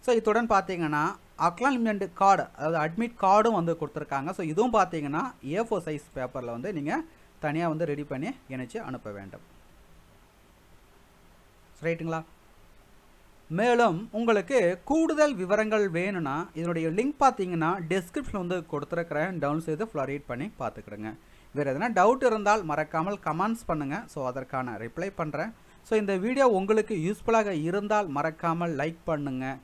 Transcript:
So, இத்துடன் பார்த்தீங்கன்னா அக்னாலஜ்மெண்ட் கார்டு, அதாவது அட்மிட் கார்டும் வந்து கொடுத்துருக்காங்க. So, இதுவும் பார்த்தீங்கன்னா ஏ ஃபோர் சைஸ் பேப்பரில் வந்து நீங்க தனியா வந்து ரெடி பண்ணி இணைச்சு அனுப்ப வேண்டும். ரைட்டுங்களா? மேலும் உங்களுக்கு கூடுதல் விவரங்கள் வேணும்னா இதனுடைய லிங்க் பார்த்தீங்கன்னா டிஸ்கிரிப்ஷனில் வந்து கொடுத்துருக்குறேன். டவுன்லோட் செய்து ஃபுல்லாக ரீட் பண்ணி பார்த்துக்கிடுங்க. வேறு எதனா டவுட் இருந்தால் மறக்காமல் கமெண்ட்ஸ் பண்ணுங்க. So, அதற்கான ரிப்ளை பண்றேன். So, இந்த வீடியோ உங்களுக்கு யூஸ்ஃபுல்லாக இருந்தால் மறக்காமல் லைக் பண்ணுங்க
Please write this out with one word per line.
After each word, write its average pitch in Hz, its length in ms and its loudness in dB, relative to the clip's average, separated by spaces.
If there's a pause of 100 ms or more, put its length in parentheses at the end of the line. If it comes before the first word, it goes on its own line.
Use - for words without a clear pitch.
So, - 160 2
இத்துடன் 226 360 2
பார்த்தீங்கன்னா 170 480 0 (440)
அக்னாலஜ்மெண்ட் 220 600 0 (140)
கார்டு, 196 220 6 (140)
அதாவது 160 280 0
அட்மிட் 220 380 -4
கார்டும் 208 360 6
வந்து 170 220 0
கொடுத்துருக்காங்க. 147 560 -6
So, 190 140 -4
இதுவும் 220 280 2
பார்த்தீங்கன்னா 165 440 0 (300)
ஏ 202 160 0
ஃபோர் 180 180 -2
சைஸ் 151 300 -8
பேப்பரில் 127 400 -6
வந்து 135 200 -6
நீங்க 147 160 -2 (520)
தனியா 160 280 0
வந்து 156 200 -2
ரெடி 143 180 -6
பண்ணி 143 200 -4 (220)
இணைச்சு 127 260 -8 (100)
அனுப்ப 117 280 -10
வேண்டும். 98 260 -14 (2500)
ரைட்டுங்களா? 165 340 -4 (1400)
மேலும் 233 380 4 (200)
உங்களுக்கு 233 420 2 (300)
கூடுதல் 302 500 4
விவரங்கள் 208 440 2 (120)
வேணும்னா 175 400 -2 (240)
இதனுடைய 165 280 -2 (100)
லிங்க் 269 260 0
பார்த்தீங்கன்னா 180 480 2 (180)
டிஸ்கிரிப்ஷனில் 185 540 -4
வந்து 175 140 -2 (140)
கொடுத்துருக்குறேன். 165 680 -4
டவுன்லோட் 147 260 -2
செய்து 160 220 -2
ஃபுல்லாக 135 220 -4
ரீட் 143 180 -8
பண்ணி 123 180 -6 (140)
பார்த்துக்கிடுங்க. 107 480 -8 (460)
வேறு 139 160 0
எதனா 170 180 -2 (100)
டவுட் 240 300 6
இருந்தால் 214 420 2
மறக்காமல் 160 560 -2
கமெண்ட்ஸ் 190 420 -2
பண்ணுங்க. 151 280 -2 (160)
So, 156 60 -8 (120)
அதற்கான 127 520 -6
ரிப்ளை 156 260 -6 (100)
பண்றேன். 160 320 -4 (360)
So, - 140 0
இந்த 202 120 0 (120)
வீடியோ 262 220 4 (120)
உங்களுக்கு 208 460 2
யூஸ்ஃபுல்லாக 208 480 2 (160)
இருந்தால் 208 480 0
மறக்காமல் 165 640 -2
லைக் 165 200 -4 (100)
பண்ணுங்க 139 340 -2 (180)